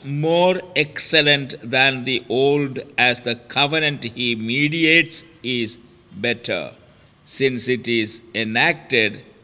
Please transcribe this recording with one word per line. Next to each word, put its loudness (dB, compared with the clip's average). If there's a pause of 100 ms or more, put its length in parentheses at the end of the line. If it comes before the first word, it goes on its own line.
more 2 (140)
excellent 2 (100)
than 0
the -2
old 2 (200)
as 2
the -4 (140)
covenant -2 (100)
he 0
mediates 0 (200)
is -4 (480)
better, -4 (540)
since -2
it -2
is -2 (120)
enacted 0 (240)